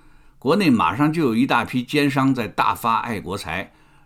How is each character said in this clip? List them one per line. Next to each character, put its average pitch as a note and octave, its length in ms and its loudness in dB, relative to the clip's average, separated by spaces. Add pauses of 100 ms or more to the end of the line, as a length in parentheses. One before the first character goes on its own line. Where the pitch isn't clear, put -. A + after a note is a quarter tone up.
(380)
国 D3+ 180 0
内 F#3+ 140 2
马 F#2+ 260 2
上 D3 160 2
就 E3+ 80 -2
有 A#2 160 2
一 B2+ 100 2
大 C3 200 0
批 B2+ 160 -4
奸 C#3+ 280 0
商 C3+ 240 2
在 A2+ 140 -4
大 - 260 0
发 A2+ 260 0
爱 A2 200 -6
国 F2+ 160 -8
财， F2+ 380 -8 (320)